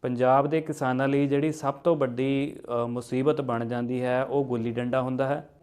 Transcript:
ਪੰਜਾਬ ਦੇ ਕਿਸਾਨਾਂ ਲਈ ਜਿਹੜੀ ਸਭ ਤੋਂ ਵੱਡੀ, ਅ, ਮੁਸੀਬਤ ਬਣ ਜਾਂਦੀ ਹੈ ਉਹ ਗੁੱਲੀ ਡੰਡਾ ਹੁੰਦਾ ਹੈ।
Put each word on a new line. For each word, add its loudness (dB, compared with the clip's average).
ਪੰਜਾਬ 4
ਦੇ 2
ਕਿਸਾਨਾਂ 0
ਲਈ 2
ਜਿਹੜੀ 2
ਸਭ -2
ਤੋਂ 2
ਵੱਡੀ, 0
ਅ, 0
ਮੁਸੀਬਤ 0
ਬਣ -2
ਜਾਂਦੀ -4
ਹੈ 0
ਉਹ 0
ਗੁੱਲੀ -2
ਡੰਡਾ 0
ਹੁੰਦਾ -2
ਹੈ। -4